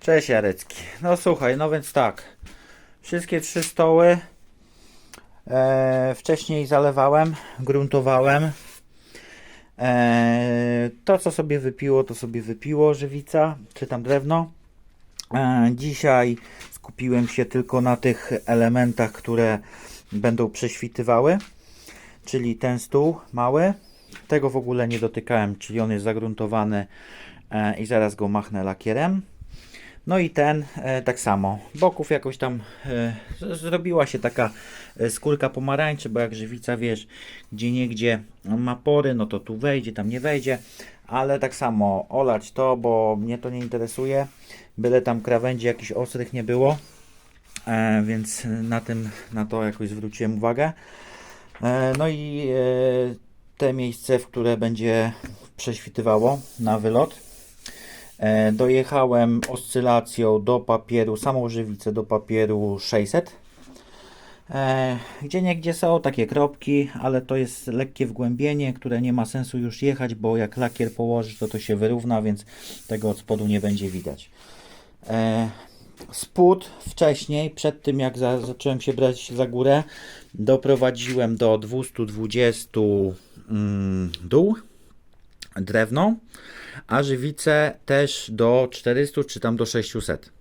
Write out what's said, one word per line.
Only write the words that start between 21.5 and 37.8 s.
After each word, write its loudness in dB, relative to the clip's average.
czyli -2
ten -2
stół 0
mały. 2
Tego 2
w -2
ogóle 0
nie -2
dotykałem, -2
czyli -6
on 0
jest -2
загruntowany, -2
e, -2
i -6
zaraz 2
go -4
machnę -4
lakierem. -2
No 2
i 0
ten, 2
e, -4
tak -2
samo. 0
Boków 0
jakoś -2
tam, -4
e, -4
z-, -8
zrobiła 0
się -6
taka, 0
e, 0
skórka -2
pomarańczy, -2
bo -2
jak -2
żywica, -6
wiesz, -4
gdzieniegdzie -2